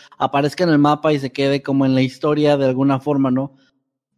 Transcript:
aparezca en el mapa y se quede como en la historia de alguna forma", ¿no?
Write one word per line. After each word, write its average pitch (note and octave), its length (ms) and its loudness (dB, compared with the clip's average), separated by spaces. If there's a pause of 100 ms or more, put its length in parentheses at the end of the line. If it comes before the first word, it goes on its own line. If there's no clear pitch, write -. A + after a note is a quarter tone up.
(160)
aparezca C#3+ 460 -2
en E3+ 80 0
el D3 80 4
mapa D3+ 340 2
y C#3+ 60 -2
se C3+ 120 -8
quede C#3 300 -2
como C#3 240 -2
en C3 100 0
la C3 60 2
historia D3 560 0
de C#3 80 0
alguna C3+ 340 0
forma", C3+ 300 0
¿no? C3 260 -4 (640)